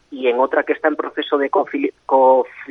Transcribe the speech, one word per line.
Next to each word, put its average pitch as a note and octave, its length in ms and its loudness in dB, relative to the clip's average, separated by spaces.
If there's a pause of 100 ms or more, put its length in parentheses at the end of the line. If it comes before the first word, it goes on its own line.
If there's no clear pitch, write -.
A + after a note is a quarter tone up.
(100)
y B3+ 160 -6
en A#2+ 140 2
otra C#3 240 0
que D3+ 80 -4
está D#3 160 -2
en D3+ 80 -2
proceso - 420 -4
de C#3 140 -2
cofi-, C#3+ 400 -2 (800)